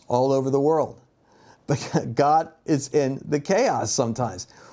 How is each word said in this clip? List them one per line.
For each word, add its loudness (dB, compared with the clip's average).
all 2
over 0
the 2
world. 0
But -2
<laughs> -10
God 2
is 0
in 0
the -2
chaos 0
sometimes. -4